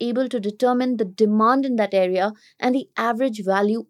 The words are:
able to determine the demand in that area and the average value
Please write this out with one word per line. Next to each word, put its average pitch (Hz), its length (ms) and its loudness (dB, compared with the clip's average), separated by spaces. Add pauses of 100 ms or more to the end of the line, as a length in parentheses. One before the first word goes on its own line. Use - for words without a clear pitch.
able 240 280 -2
to 240 120 -4
determine 247 560 0
the 220 80 -2
demand 220 640 2
in 247 100 -2
that 208 160 -2
area 185 400 0 (280)
and 247 140 0
the 262 220 -4
average 226 480 -2
value 208 460 0